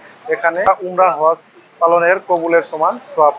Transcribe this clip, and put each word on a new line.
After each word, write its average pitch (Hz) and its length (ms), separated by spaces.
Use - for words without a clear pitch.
এখানে 175 360
উমরা 180 280
হজ 160 260
পালনের 170 380
কবুলের 170 340
সমান 175 360
সওয়াব 151 220